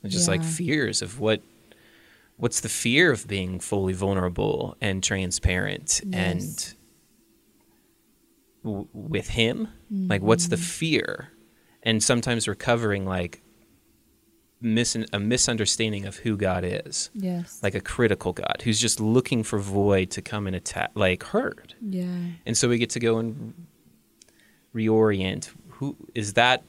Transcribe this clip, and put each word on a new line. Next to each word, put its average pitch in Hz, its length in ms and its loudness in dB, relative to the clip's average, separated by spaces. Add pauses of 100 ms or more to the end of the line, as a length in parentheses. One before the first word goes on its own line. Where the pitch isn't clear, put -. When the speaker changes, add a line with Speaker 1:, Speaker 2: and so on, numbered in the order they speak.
Speaker 1:
It's 92 120 -6
just, 175 140 2
like, 165 120 2
Speaker 2:
Yeah. 160 80 -2
Speaker 1:
fears 151 540 -2
of 104 180 -10
what, 107 220 2 (960)
what's - 220 -2
the 110 100 -8
fear 143 420 4
of - 160 -4
being 92 320 -2
fully 95 320 0
vulnerable 95 880 0
and 95 220 0
transparent 95 1000 -2
Speaker 2:
Yes. 185 100 -6
Speaker 1:
and 156 600 -4 (1900)
w-, 104 280 -6
with 104 380 -6
him? 117 380 0 (220)
Like, 190 320 0
what's 175 260 4
the 170 80 2
Speaker 2:
Mm-hmm. 170 80 -2
Speaker 1:
fear? - 680 -2 (520)
And 110 200 2
sometimes 120 460 2
recovering, 104 560 0
like, 92 380 -4 (1160)
mis-, 117 360 2 (160)
a 101 80 0
misunderstanding 107 840 0
of 98 100 -10
who 110 200 -2
God 92 300 0
is. - 480 -6
Speaker 2:
Yes. 180 480 -6
Speaker 1:
Like 196 120 0
a 190 60 -2
critical 104 520 0
God - 320 -6
who's 110 160 0
just 117 200 2
looking 117 420 2
for 107 160 -2
void 98 540 4
to 92 100 -8
come 104 240 -6
and 95 100 -2
attack, - 380 -4
like, 92 280 2
hurt. - 580 -4
Speaker 2:
Yeah. 180 360 -4 (300)
Speaker 1:
And 117 100 -2
so 123 120 2
we 120 100 4
get 113 120 0
to 120 100 -6
go 113 180 2
and 113 340 -6 (1200)
reorient. 107 760 4 (180)
Who - 280 -6 (180)
is 104 200 -4
that? 123 340 4